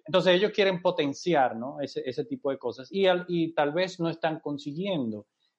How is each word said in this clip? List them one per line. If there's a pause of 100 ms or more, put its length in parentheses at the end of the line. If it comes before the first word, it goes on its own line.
Entonces
ellos
quieren
potenciar,
¿no?
Ese,
ese
tipo
de
cosas.
Y
al-,
y
tal
vez
no
están
consiguiendo (320)